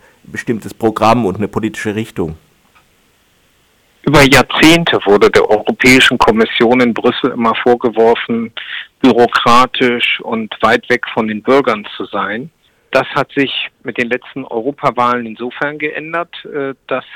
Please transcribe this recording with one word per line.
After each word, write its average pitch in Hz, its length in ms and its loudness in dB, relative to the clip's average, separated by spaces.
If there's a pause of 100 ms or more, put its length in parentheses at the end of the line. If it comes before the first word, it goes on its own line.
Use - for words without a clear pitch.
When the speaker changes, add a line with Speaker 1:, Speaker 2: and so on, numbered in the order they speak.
(260)
Speaker 1:
ein - 60 -20
bestimmtes 107 420 -8
Programm 110 500 0
und 92 120 -2
eine 104 120 -4
politische 107 460 -6
Richtung. 90 420 -6 (1700)
Speaker 2:
Über 143 200 4
Jahrzehnte 147 840 4
wurde 196 240 6
der - 220 2
Europäischen 127 680 2
Kommission 117 640 2
in 120 140 0
Brüssel 120 360 -2
immer 113 260 -2
vorgeworfen, 117 920 0 (520)
bürokratisch 120 1200 2
und 113 400 -8
weit 113 260 0
weg 123 240 -2
von 110 160 -2
den 107 140 -6
Bürgern 127 520 2
zu 98 120 -10
sein. 104 440 -8 (400)
Das 131 180 0
hat - 240 -4
sich - 360 -4 (140)
mit 127 160 -12
den 120 100 -2
letzten 127 380 -8
Europawahlen 123 800 -2
insofern 123 520 -8
geändert, 156 680 -8
äh, 135 280 -8 (120)
dass 131 180 -6 (120)